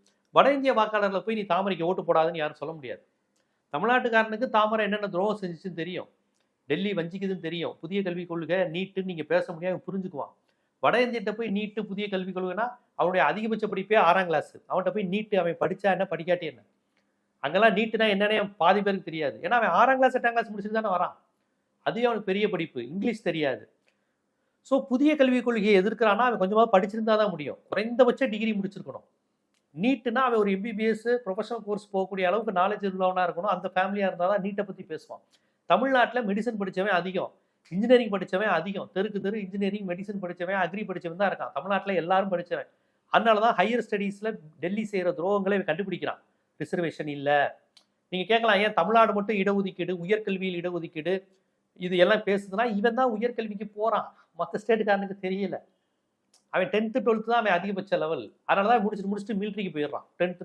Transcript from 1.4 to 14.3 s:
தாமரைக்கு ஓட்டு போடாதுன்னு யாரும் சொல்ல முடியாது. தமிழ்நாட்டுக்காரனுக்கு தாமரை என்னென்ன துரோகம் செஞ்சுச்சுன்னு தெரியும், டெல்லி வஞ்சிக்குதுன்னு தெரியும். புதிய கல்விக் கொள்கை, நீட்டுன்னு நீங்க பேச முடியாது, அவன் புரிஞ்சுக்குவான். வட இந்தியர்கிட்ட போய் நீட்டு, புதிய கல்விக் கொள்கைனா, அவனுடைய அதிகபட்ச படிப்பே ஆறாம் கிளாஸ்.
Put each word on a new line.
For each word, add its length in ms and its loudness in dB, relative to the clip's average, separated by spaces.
தாமரைக்கு 440 0
ஓட்டு 160 0
போடாதுன்னு 340 2
யாரும் 200 -4
சொல்ல 180 -10
முடியாது. 280 -12
தமிழ்நாட்டுக்காரனுக்கு 760 2
தாமரை 360 2
என்னென்ன 240 -2
துரோகம் 320 -2
செஞ்சுச்சுன்னு 340 -10
தெரியும், 340 -8
டெல்லி 260 -2
வஞ்சிக்குதுன்னு 560 -4
தெரியும். 320 -6
புதிய 220 -4
கல்விக் 260 -6
கொள்கை, 300 -2
நீட்டுன்னு 460 -2
நீங்க 180 -6
பேச 300 0
முடியாது, 220 -6
அவன் 120 -10
புரிஞ்சுக்குவான். 460 -8
வட 260 4
இந்தியர்கிட்ட 260 -4
போய் 180 -6
நீட்டு, 360 -4
புதிய 220 -6
கல்விக் 280 -6
கொள்கைனா, 320 -4
அவனுடைய 320 2
அதிகபட்ச 400 -2
படிப்பே 300 -2
ஆறாம் 300 6
கிளாஸ். 300 -2